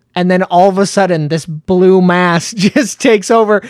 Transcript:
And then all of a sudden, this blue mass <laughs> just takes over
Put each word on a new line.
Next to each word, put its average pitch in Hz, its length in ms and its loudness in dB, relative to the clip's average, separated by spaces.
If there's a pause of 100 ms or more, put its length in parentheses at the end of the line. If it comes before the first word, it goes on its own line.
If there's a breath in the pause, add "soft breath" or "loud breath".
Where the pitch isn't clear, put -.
(160)
And 180 160 -2
then 185 120 2
all 180 260 2
of 190 80 -2
a 196 80 2
sudden, 175 420 -2
this 160 180 -6
blue 185 560 0
mass 175 520 0
<laughs> 233 40 -10
just 214 440 -2
takes 220 300 0
over 214 380 2